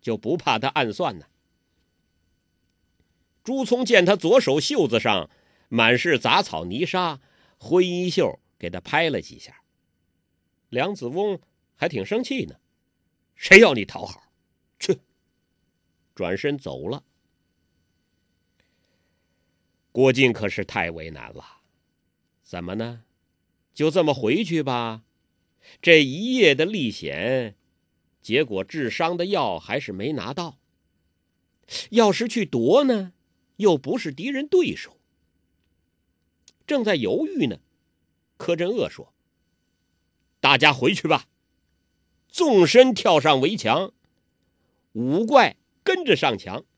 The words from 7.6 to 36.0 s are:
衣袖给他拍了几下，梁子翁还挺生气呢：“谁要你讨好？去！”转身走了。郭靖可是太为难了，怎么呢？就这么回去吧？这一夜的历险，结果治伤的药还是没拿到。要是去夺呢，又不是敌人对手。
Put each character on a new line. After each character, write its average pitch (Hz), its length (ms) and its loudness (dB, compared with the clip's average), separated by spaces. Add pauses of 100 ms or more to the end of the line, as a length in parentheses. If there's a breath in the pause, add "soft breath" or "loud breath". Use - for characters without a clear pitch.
衣 180 240 -4
袖 156 300 -2 (180)
给 87 120 -10
他 90 100 -12
拍 160 300 -2
了 113 120 -4
几 - 180 -20
下， - 220 -20 (1080)
梁 143 240 -4
子 190 120 -12
翁 185 340 -4 (360)
还 151 120 -4
挺 123 180 -6
生 226 180 -4
气 262 220 -6
呢 - 100 -18 (800)
：“谁 - 240 8
要 208 140 8
你 107 120 -4
讨 - 200 -14
好？ - 180 -18 (560)
去！” - 200 -4 (1160)
转 90 220 -4
身 143 200 -4
走 71 300 -10
了。 135 160 -10 (3000)
郭 131 200 4
靖 127 220 4
可 107 160 -4
是 95 160 -6
太 85 260 -6
为 82 200 -14
难 60 220 -16
了， - 280 -20 (840)
怎 87 200 -12
么 90 120 -8
呢？ 113 280 -10 (720)
就 151 140 0
这 175 140 2
么 151 100 2
回 135 300 0
去 165 200 -4
吧？ 117 400 -6 (760 soft breath)
这 160 220 6
一 185 320 -4
夜 180 200 4
的 151 100 0
历 175 260 -4
险， 101 640 -6 (680)
结 131 220 0
果 101 200 -6
治 135 260 -8
伤 170 260 -4
的 175 120 -6
药 135 320 -2
还 120 200 -6
是 123 140 -12
没 107 200 -6
拿 117 200 -8
到。 165 240 -10 (1300 loud breath)
要 214 200 4
是 233 160 -4
去 220 160 -4
夺 151 400 2
呢， 214 300 -2 (440)
又 185 200 2
不 147 200 -6
是 165 140 -8
敌 165 180 -10
人 285 180 -6
对 294 280 2
手。 - 220 -18 (1700)